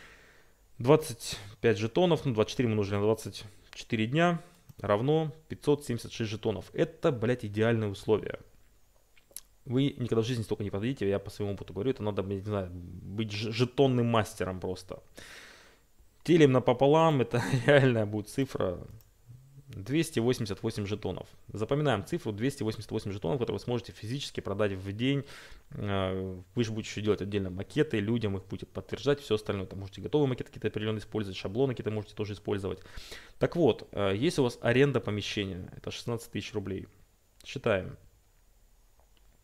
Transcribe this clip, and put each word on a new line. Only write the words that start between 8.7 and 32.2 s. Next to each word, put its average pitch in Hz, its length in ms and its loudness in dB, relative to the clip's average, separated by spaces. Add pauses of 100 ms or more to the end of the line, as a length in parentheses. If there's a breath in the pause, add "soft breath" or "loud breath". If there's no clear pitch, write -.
Вы 135 300 0
никогда 113 240 2
в 110 60 2
жизни 120 160 -2
столько 104 200 -2
не 101 60 -2
продадите, 101 400 -2
я 98 100 4
по 98 120 -6
своему 101 240 -4
опыту 98 180 -10
говорю, 104 180 0
это 127 120 -4
надо, 104 180 0
я 98 140 -4
не 98 80 -4
знаю, 101 280 -2
быть 92 600 -6
ж-, 107 180 -4
жетонным 123 540 4
мастером 101 560 0
просто. - 420 -8 (1200 loud breath)
Делим 147 300 8
напополам, 139 720 6
это 117 200 0 (120)
<laughs> 123 120 0
реальная 131 380 8
будет 104 240 -4
цифра. 98 500 -2 (880)
Двести 120 520 -2
восемьдесят 113 420 0
восемь 107 220 -4
жетонов. 95 420 -6 (220)
Запоминаем 117 560 0
цифру 160 260 -4
двести 113 320 -2
восемьдесят 110 280 -4
восемь 110 200 -4
жетонов, 101 280 -2
которые 107 160 -2
вы 98 100 -6
сможете 120 280 -4
физически 123 480 -8
продать 101 320 0
в 95 200 -6
день. 135 320 0 (460 loud breath)
Э, 95 680 -2 (160)
вы 120 80 0
же 107 80 -2
будете 110 200 -6
ещё 101 100 -8
делать 104 220 2
отдельно 98 260 -2
макеты, 104 520 -2
людям 104 360 0
их 95 80 -8
будете - 220 -10
подтверждать, 139 540 -2
всё 107 160 0
остальное. 101 280 -4
Там 92 140 -10
можете 98 240 -12
готовые 143 260 2
макеты - 200 -4
какие-то - 200 -6
определённые 110 320 -2
использовать, 98 380 -6
шаблоны 123 340 0
какие-то 113 180 -6
можете 107 240 -6
тоже 104 200 -6